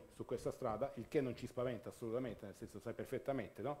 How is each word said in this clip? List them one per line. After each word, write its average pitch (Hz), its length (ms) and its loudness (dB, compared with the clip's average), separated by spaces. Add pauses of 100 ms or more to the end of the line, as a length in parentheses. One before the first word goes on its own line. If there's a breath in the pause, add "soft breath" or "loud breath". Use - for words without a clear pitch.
(120)
su - 120 -6
questa 131 260 0
strada, 120 460 2
il 113 120 -4
che 156 120 8
non 127 160 4
ci 120 100 -6
spaventa 123 440 0
assolutamente, 117 540 0
nel 95 100 -6
senso 107 260 -8
sai 120 140 -2
perfettamente, 117 680 0
no? 143 180 0